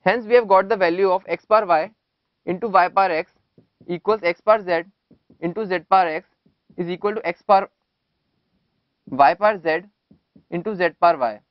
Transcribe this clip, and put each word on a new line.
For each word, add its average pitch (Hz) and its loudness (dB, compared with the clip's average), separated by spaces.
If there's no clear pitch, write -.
Hence, 220 -2
we 226 -2
have 233 4
got 190 4
the 220 0
value 185 0
of 180 -2
x 170 -8
power 220 2
y 175 0
into 185 -6
y 185 2
power 185 0
x 165 -4
equals 196 -4
x - -2
power 214 0
z 175 -2
into 175 -6
z 180 -4
power 185 2
x 160 -8
is 175 -8
equal 202 -6
to 214 -10
x 170 -8
power 196 2
y 143 2
power 208 0
z 160 -2
into 190 -6
z 175 0
power 170 2
y 113 -4